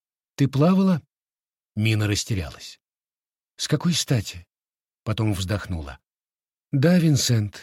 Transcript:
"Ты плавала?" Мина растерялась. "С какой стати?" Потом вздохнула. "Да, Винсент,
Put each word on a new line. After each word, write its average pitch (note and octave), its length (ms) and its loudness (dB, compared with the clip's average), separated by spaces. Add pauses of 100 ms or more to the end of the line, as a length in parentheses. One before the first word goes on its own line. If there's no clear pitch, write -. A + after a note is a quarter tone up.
(340)
"Ты C#3 140 2
плавала?" F3+ 520 2 (760)
Мина G#2+ 320 2
растерялась. - 720 -6 (760)
"С - 120 -8
какой E3 260 0
стати?" G2 500 -4 (600)
Потом G#2+ 280 -2
вздохнула. F2+ 680 -6 (720)
"Да, D#3 260 4
Винсент, B2 640 0